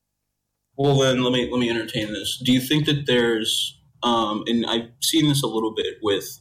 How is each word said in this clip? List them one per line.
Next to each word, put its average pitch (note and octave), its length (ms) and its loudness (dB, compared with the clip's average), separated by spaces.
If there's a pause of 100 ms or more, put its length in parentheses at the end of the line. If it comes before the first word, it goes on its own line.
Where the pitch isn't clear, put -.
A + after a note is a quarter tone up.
(760)
Well, C#3 200 4
then C3 260 4
let B2 100 2
me, B2 180 0
let B2 80 0
me A#2+ 100 2
entertain G#2+ 440 -4
this. - 300 -8
Do B2+ 80 4
you B2+ 80 6
think D3+ 280 0
that D3 180 0
there's, A#2 760 0 (220)
um, A2 460 0
and A#2 180 0
I've A#2 240 -4 (120)
seen D3+ 280 2
this C#3 140 2
a A#2+ 40 0
little A2 260 -2
bit F#2 280 -6
with, G2+ 240 0 (160)